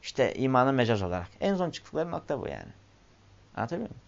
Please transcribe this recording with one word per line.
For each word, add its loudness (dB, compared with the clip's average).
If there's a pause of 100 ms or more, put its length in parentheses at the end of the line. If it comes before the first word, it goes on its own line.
İşte 0
imanın 4
mecaz 4
olarak. -4 (120)
En 2
son -2
çıktıkları -6
nokta -4
bu -6
yani. -10 (840)
Anlatabiliyor -4
muyum? -16